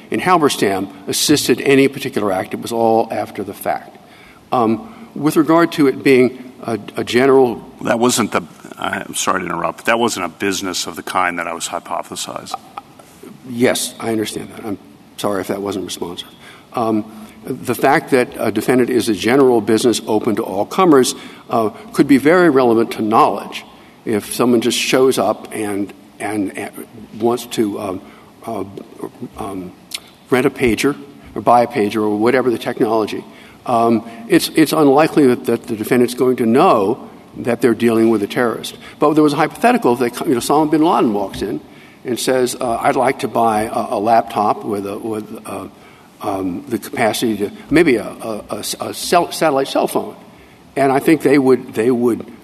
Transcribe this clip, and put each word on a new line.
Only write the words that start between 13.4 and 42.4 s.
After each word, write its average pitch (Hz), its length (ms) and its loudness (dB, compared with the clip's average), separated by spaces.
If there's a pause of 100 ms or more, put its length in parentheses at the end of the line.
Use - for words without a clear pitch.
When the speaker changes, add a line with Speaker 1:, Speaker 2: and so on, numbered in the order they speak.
Speaker 1:
Yes, - 500 0
I 113 120 -6
understand 107 400 -6
that. - 140 -16
I'm 101 120 -8 (400)
sorry 101 240 -4
if 92 60 -8
that 98 140 -6
wasn't 98 240 -6
responsive. 90 440 -10 (440)
Um, 110 540 -4 (180)
the 123 300 -6
fact 139 360 2
that 123 260 2
a 107 140 -2
defendant 120 380 2
is 117 200 0
a 107 40 0
general 117 480 4
business 110 440 2
open 110 300 0
to 110 80 -2
all 95 220 -4
comers, 147 500 4 (340)
uh, 113 200 0 (240)
could 147 140 2
be 143 100 6
very 170 320 4
relevant 120 440 4
to - 80 -6
knowledge. 110 640 0 (420)
If 107 280 -4
someone 120 280 2
just 117 160 0
shows 131 400 2
up - 360 -2
and, 101 400 -6 (260)
and, 104 380 -6
and - 300 -12 (320)
wants 117 280 0
to, 107 320 -2
um, 95 220 -8 (440)
uh, 107 200 -8 (720)
um, 95 360 -12 (560)
rent 131 160 2
a 139 40 -2
pager 131 520 -2 (340)
or 113 60 -8
buy 120 200 6
a 117 60 0
pager 107 340 -2
or 107 160 0
whatever 123 320 2
the 113 80 0
technology, 113 680 -2 (420)
um, 117 440 2 (200)
it's, 156 200 2
it's 156 240 2
unlikely 151 540 4
that, 123 180 0
that 117 180 -2
the 113 120 -6
defendant's 120 400 0
going 127 220 0
to 123 80 -2
know 120 640 2 (280)
that 117 240 -4
they're 120 120 4
dealing 113 360 2
with 107 140 2
a 101 40 -4
terrorist. - 500 -4 (220)
But 156 140 4
there 151 100 6
was 143 100 4
a - 20 -4
hypothetical 156 600 2
that, 120 240 -2
you 147 120 0
know, 120 60 2
Osama 151 320 2
bin 156 120 2
Laden 170 300 2
walks 101 280 -6
in 110 180 -6 (460)
and 120 120 -4
says, 127 380 0